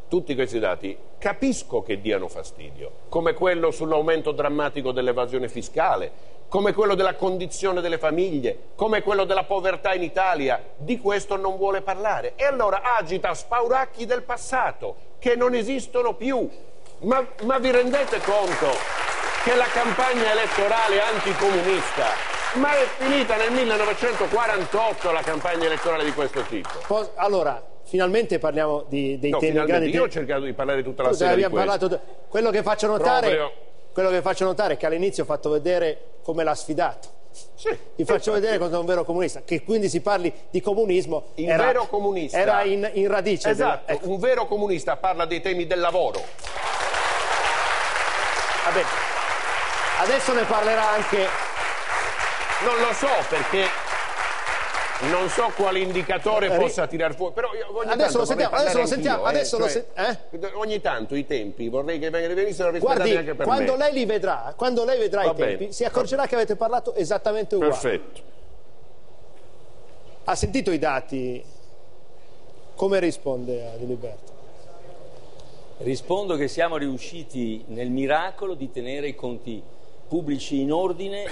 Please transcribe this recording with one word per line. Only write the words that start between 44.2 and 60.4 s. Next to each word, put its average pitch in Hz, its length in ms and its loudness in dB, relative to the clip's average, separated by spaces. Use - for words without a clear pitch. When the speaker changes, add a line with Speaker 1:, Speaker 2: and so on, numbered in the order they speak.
Speaker 1:
comunista 202 500 0
parla 170 280 0
dei 165 160 -2
temi 180 260 -2
del 180 140 0
lavoro. 165 400 2
Speaker 2:
Va 170 80 2
bene. 175 140 2
Adesso 254 340 2
ne 233 100 2
parlerà 214 460 2
anche 202 560 0
Speaker 1:
Non 233 200 2
lo 233 120 2
so, 240 140 0
perché 185 380 0
non 180 160 2
so 233 260 2
quale 190 240 2
indicatore 185 720 0
Speaker 2:
Ri-, 180 80 2
Speaker 1:
possa 165 320 2
tirar 160 260 -2
fuori, 175 180 -4
però 226 220 -2
io 208 140 -8
ogni 226 140 -2
Speaker 2:
adesso 247 260 4
Speaker 1:
tanto - 0 -
Speaker 2:
lo 233 60 4
Speaker 1:
vorrei - 20 0
Speaker 2:
sentiamo, 247 300 2
adesso 277 220 4
lo 240 60 4
Speaker 1:
parlare - 40 2
Speaker 2:
sentiamo, 262 340 2
Speaker 1:
anch'io, 294 160 2
Speaker 2:
adesso 269 180 0
Speaker 1:
eh, 220 40 0
Speaker 2:
lo 220 80 2
Speaker 1:
cioè, 180 160 0
Speaker 2:
sen-, 165 120 -6